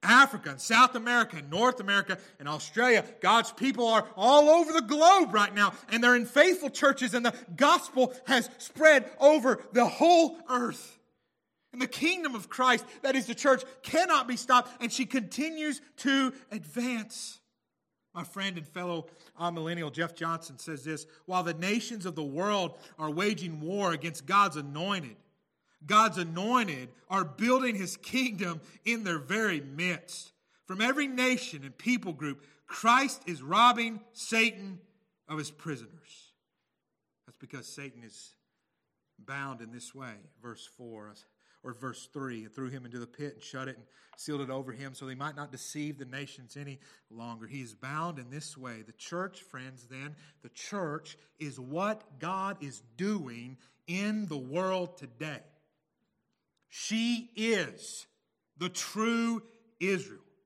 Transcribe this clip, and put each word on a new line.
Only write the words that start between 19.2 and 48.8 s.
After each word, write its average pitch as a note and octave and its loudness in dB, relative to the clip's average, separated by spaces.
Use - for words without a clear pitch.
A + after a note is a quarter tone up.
amillennial E3 -6
Jeff E3 -4
Johnson E3 -6
says C#3+ -12
this, D3+ -10
"While F3+ -2
the E3 -4
nations G3+ -4
of E3+ -8
the D#3 -6
world F3 -2
are D#3 -6
waging E3+ -4
war F#3 -2
against D#3 -8
God's G3 4
anointed, D3+ -8
God's G3+ 4
anointed F3 -2
are F#3+ 0
building A#3 0
his F#3+ -8
kingdom G3+ -4
in A3+ -2
their F3 -2
very F3 -2
midst. D3 -8
From F#3+ -6
every C#4 0
nation B3 -2
and C3+ -16
people A3+ -2
group, C#3+ -8
Christ B3+ 2
is D#3 -10
robbing A3+ 2
Satan G#3 -4
of D#3 -8
his D3 -8
prisoners." - -16
That's B2 -20
because C3 -16
Satan B2+ -18
is - -20
bound C3+ -12
in A2+ -18
this A#2+ -18
way, B2+ -16
verse A2+ -16
four, G#2+ -20
or B2+ -14
verse A#2 -12
three, B2+ -12
"and A2 -20
threw C3 -10
him C3 -14
into B2 -14
the A#2 -12
pit C#3+ -12
and - -20
shut C3 -12
it B2+ -14
and A#2 -20
sealed D3 -8
it C3 -10
over C3 -8
him C3+ -14
so C3+ -16
they C3 -12
might C#3+ -10
not C#3+ -14
deceive D3 -10
the C#3 -14
nations C3+ -16
any C#3 -16
longer." A2+ -16
He C3+ -12
is A2+ -14
bound D3+ -10
in A#2+ -18
this D3 -16
way. B2 -14